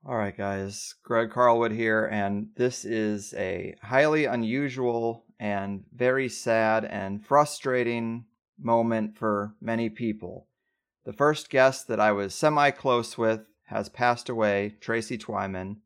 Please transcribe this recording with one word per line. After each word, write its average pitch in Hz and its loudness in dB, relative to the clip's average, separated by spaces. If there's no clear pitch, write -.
All 127 -4
right, 101 -2
guys. 98 -6
Greg 113 0
Carlwood 117 4
here, 110 0
and 104 -2
this 123 -2
is 107 -4
a 92 -6
highly 147 4
unusual 120 -2
and 101 -4
very 127 2
sad 110 2
and 98 -8
frustrating 120 0
moment 117 0
for 104 -2
many 113 -2
people. 107 -8
The - -12
first 147 0
guest 131 4
that 113 -2
I 107 6
was 101 -2
semi-close 139 2
with 113 2
has 107 -6
passed 123 0
away, 104 0
Tracy 113 -4
Twyman. 98 -6